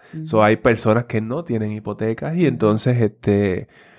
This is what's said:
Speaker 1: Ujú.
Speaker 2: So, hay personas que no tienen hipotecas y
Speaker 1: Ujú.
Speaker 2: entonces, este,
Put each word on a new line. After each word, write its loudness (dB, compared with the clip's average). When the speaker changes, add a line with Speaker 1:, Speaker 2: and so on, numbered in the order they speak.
Speaker 1:
Ujú. -12
Speaker 2:
So, 2
hay 4
personas 0
que -2
no -6
tienen -4
hipotecas -6
y 0
Speaker 1:
Ujú. 4
Speaker 2:
entonces, 0
este, 0